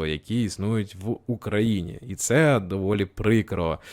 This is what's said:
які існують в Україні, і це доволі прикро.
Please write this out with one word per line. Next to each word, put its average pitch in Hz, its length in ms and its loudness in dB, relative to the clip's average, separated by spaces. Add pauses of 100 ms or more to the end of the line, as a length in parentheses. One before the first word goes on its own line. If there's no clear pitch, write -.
які 78 380 -2
існують 101 520 -2
в 101 220 -6 (100)
Україні, 104 800 -2
і 95 80 -10
це 139 440 4
доволі 98 460 0
прикро. 98 720 0 (140)